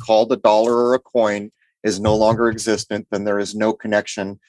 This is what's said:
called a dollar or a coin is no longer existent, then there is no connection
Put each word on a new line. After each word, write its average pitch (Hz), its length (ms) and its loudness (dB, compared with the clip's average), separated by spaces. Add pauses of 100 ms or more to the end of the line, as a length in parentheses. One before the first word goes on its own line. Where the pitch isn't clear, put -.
called 110 280 2
a 127 40 -2
dollar 113 380 2
or 120 200 2
a 131 40 2
coin 104 540 -2 (320)
is 101 160 -2
no 107 160 2
longer 113 320 2
existent, 110 640 -4
then 101 100 -4
there 101 160 -2
is 101 160 -6
no 107 180 0
connection 104 760 -4